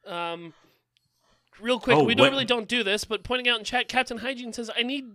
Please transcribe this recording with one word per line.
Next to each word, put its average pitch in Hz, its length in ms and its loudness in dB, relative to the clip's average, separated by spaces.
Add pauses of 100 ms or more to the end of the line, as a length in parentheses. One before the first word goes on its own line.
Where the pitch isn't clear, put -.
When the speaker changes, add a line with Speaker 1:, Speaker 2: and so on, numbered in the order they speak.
Speaker 1:
Um, 170 460 -8 (1080)
real 233 200 0
quick, 247 160 4
Speaker 2:
Oh, 147 80 8
Speaker 1:
we 226 100 4
normally 269 280 6
Speaker 2:
what 226 60 -4
Speaker 1:
don't 233 200 0
do 240 140 0
this, 202 220 0
but 208 200 -6
pointing 247 240 0
out 240 100 0
in 208 60 -10
chat, 247 240 -2
Captain 247 300 -2
Hygiene 240 340 -8
says, 226 240 -8
"I 240 60 0
need 262 320 -4